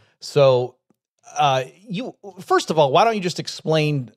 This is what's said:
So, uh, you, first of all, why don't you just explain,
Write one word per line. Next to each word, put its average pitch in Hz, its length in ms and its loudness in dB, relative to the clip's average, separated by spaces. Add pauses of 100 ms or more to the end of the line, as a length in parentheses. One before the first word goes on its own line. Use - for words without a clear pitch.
(200)
So, 131 540 2 (600)
uh, 135 300 0 (240)
you, 214 260 -8 (260)
first 359 300 -2
of 160 80 -4
all, 143 140 4
why 175 120 6
don't 226 100 2
you 208 80 -6
just 175 180 -6
explain, 151 760 -4